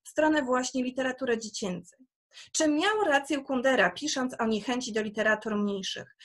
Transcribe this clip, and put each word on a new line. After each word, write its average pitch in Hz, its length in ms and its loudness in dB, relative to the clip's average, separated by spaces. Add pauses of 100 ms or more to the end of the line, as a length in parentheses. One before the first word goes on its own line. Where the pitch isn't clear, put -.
w - 60 -20
stronę 302 340 2
właśnie 254 420 0
literatury 254 540 -2
dziecięcej. 196 600 -8 (540)
Czy 320 160 2
miał 392 360 2
rację 285 400 2
Kundera, 247 460 4
pisząc 254 500 -4
o 226 60 0
niechęci 226 460 -2
do 214 100 0
literatur 214 540 0
mniejszych? 202 680 -4